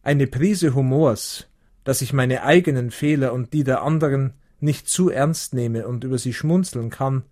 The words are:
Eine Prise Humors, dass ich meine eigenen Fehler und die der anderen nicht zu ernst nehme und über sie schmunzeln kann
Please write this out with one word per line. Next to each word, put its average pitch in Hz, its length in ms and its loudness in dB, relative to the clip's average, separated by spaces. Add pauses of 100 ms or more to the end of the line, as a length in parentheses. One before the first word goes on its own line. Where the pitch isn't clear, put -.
Eine 139 240 2
Prise 165 480 0
Humors, 131 720 0 (380)
dass 135 180 -2
ich 123 100 -4
meine 127 300 0
eigenen 139 480 4
Fehler 139 420 0
und 127 220 -6
die 151 100 0
der 127 180 0
anderen 139 520 0 (260)
nicht - 280 -2
zu 180 200 2
ernst 156 460 -2
nehme 113 340 -2
und 120 160 -6
über 131 140 -2
sie 123 160 -4
schmunzeln 156 560 -2
kann 135 420 -2